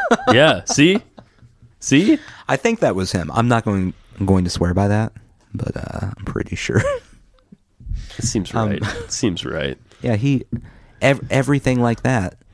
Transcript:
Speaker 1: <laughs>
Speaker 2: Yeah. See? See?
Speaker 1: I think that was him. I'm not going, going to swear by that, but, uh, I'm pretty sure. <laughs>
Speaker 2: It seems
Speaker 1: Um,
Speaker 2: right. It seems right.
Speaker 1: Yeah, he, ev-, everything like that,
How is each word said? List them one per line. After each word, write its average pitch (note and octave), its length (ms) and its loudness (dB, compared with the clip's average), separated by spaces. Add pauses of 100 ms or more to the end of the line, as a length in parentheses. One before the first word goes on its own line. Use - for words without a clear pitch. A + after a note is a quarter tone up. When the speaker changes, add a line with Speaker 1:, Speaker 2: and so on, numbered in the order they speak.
(140)
Speaker 1:
<laughs> - 200 2
Speaker 2:
Yeah. B2 320 4
See? F3+ 320 4 (840)
See? G#3 380 4 (320)
Speaker 1:
I - 80 0
think A#3 220 0
that A#2 160 2
was F#2 160 -2
him. D#2+ 240 -2
I'm A#2 120 2
not A#2 180 2
going, F#2+ 280 -2 (320)
going F#2+ 200 4
to E2 40 -2
swear F2 240 0
by G2 140 2
that, G#2+ 260 0 (400)
but, - 240 -6
uh, - 400 -8
I'm - 80 -12
pretty - 300 -6
sure. - 320 0
<laughs> D5 40 -2 (1300)
Speaker 2:
It G#2+ 80 -8
seems G#2 300 -2
Speaker 1:
Um, A2 140 0
Speaker 2:
right. G2+ 120 -2
It - 300 -8
seems F#2+ 340 -4
right. C#2+ 320 -6 (240)
Speaker 1:
Yeah, A#2 140 0
he, C3 280 0 (600)
ev-, C3 260 2
everything C3 520 0
like A#2 200 0
that, A#2 340 0 (180)